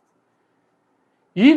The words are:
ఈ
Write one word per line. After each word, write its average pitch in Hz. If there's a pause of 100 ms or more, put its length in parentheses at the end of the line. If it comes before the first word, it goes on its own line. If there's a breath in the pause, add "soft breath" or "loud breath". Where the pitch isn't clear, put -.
(1400)
ఈ 277